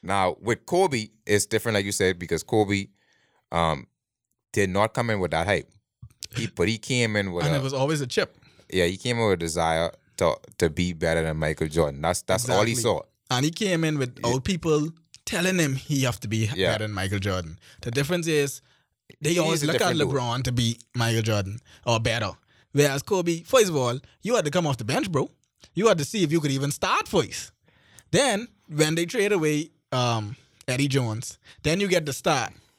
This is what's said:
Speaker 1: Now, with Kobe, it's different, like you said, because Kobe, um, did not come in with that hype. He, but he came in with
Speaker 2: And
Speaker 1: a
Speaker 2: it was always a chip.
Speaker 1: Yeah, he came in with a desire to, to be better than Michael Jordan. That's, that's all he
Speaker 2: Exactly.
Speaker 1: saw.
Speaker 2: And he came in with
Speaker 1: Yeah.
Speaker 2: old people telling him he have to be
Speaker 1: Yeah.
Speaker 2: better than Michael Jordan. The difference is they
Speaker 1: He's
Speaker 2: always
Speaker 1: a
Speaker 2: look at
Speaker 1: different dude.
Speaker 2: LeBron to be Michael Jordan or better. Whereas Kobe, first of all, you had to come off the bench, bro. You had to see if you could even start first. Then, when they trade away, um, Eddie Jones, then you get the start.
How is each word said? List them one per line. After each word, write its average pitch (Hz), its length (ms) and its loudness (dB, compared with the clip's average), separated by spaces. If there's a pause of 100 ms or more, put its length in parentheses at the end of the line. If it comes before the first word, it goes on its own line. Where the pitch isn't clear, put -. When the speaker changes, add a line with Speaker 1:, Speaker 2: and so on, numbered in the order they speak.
Speaker 1:
Now, 92 380 0
with 104 260 -2
Kobe, 151 440 0 (160)
it's 104 200 2
different, 110 300 -2
like 101 80 2
you 101 80 -4
said, 92 260 2
because 85 240 -4
Kobe, 101 460 2 (640)
um, 82 340 0 (640)
did 98 180 0
not 101 240 0
come 117 160 -2
in 104 100 0
with 87 100 -2
that 80 160 0
hype. 95 220 0 (680)
He, 113 140 -4
but 87 180 -2
he 110 120 0
came 117 360 0
in 98 180 0
with 85 140 -2
Speaker 2:
And 78 80 2
Speaker 1:
a - 40 0
Speaker 2:
it 131 40 -2
was 135 100 -6
always 143 280 0
a 135 80 -4
chip. - 280 -2 (320)
Speaker 1:
Yeah, 90 180 2
he 95 100 -2
came 120 220 -2
in 113 80 2
with 98 80 4
a - 20 -2
desire 82 560 0 (240)
to, 82 180 2 (240)
to 85 120 2
be 90 220 0
better 82 300 0
than 80 140 -2
Michael 78 320 -2
Jordan. 73 340 0
That's, 87 200 -2
that's 95 260 -2
all 95 160 4
he 113 80 0
Speaker 2:
Exactly. 113 100 -4
Speaker 1:
saw. 104 180 2 (300)
Speaker 2:
And 127 140 0
he 160 80 -2
came 175 320 -2
in 156 140 -2
with 123 220 -6
Speaker 1:
Yeah. 117 60 -4
Speaker 2:
old 127 180 0
people 160 460 0 (340)
telling 185 340 0
him 143 160 2
he 135 300 -2
have 120 160 0
to - 80 -12
be 110 260 0
Speaker 1:
Yeah. 92 180 2
Speaker 2:
better 104 120 -2
than 107 100 -8
Michael 98 240 -4
Jordan. 92 400 -4 (240)
The 120 80 -6
difference 156 360 -2
is 147 360 0 (580)
they 151 140 0
Speaker 1:
He's 175 40 4
Speaker 2:
always 160 240 2
Speaker 1:
a 143 40 0
Speaker 2:
look 156 80 2
at - 60 4
Speaker 1:
different - 180 2
dude. - 100 2
Speaker 2:
LeBron - 360 -2
to 123 80 0
be 117 260 0 (160)
Michael 117 260 2
Jordan 104 380 -2 (280)
or 117 140 2
better. 113 300 -2 (420)
Whereas 143 300 2
Kobe, 170 400 0
first 233 260 4
of 160 80 -2
all, 127 220 0 (240)
you 233 140 0
had 165 100 2
to 147 40 0
come 170 160 0
off 131 120 0
the 117 80 -8
bench, 190 260 -2
bro. 135 180 0 (440)
You 208 140 4
had 185 100 6
to 143 80 -2
see 214 160 0
if 151 100 2
you 165 80 4
could 147 100 0
even 135 200 0
start 240 380 0
first. - 440 -4 (580)
Then, 233 380 2 (200)
when 151 260 2
they 170 120 0
trade 202 260 0
away, 156 380 0 (220)
um, 120 440 -2 (300)
Eddie 131 220 0
Jones, 120 500 -2 (240)
then 156 180 0
you 202 80 0
get 175 180 2
the 143 60 -6
start. 135 400 -2 (260)